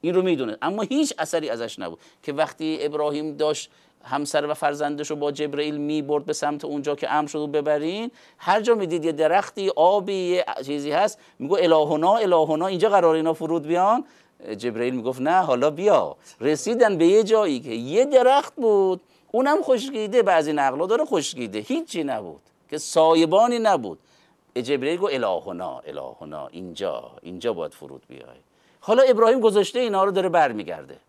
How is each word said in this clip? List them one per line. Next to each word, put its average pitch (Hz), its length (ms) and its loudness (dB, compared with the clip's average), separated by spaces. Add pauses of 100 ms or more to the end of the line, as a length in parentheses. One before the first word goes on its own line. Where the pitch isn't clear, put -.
این 175 140 -2
رو 185 80 2
می‌دونه، 135 400 -2
اما 196 200 -4
هیچ 285 360 -2
اثری 156 320 -4
ازش 117 280 -6
نبود. 85 200 -10 (240)
که 147 100 -8
وقتی 156 480 -4
ابراهیم 147 560 -4
داشت 151 340 -2 (340)
همسر 147 420 -2
و 147 80 -2
فرزندش 147 560 -4
رو 151 60 -4
با 147 160 -2
جبرئیل 151 440 -4
می‌برد 147 480 -2
به 156 80 -6
سمت 147 320 -4
اونجا 147 300 -4
که 143 200 -4
امر 147 140 0
شد 156 100 -8
و 151 80 -4
ببرین، 151 640 -2 (280)
هر 196 220 0
جا 233 140 2
می‌دید 175 300 -2
یه 160 80 0
درختی، 175 640 0
آبی، 190 360 2
یه 180 320 0 (220)
چیزی 147 240 -4
هست، 180 280 0 (200)
میگو: 151 180 -2
«الهنا، 165 600 4
الهنا، 170 500 2
اینجا 190 220 0
قرار 175 260 4
اینا 160 180 0
فرود 160 340 -4
بیان.» 185 380 2 (520)
جبرئیل 120 380 -4
میگفت: 123 260 -6
«نه، 170 220 2
حالا 143 280 2
بیا.» 147 460 2 (240)
رسیدن 196 580 2
به 165 80 4
یه 202 160 6
جایی 196 380 0
که 131 100 -12
یه 131 340 0
درخت 277 500 4
بود، 196 460 2 (320)
اونم 285 300 2
خشکیده، 233 600 0
بعضی 165 300 4
نقلا 143 340 0
داره 240 180 0
خشکیده، 131 540 -4
هیچی 247 460 -6
نبود، 104 360 -8 (300)
که 151 80 -8
سایبانی 165 800 4
نبود. 151 400 0 (580)
جبرئیل 139 440 -2
گفت: 190 140 0
«الهنا، 90 640 -4
الهنا، 71 680 -14
اینجا، 82 640 -10 (120)
اینجا 90 300 -8
باید 82 220 -8
فرود 67 340 -20
بیای.» 64 320 -20 (400)
حالا 240 220 4
ابراهیم 233 380 4
گذاشته 208 380 2
اینا 202 260 0
رو، 202 60 0
داره 185 180 0
برمیگرده 98 720 -2 (100)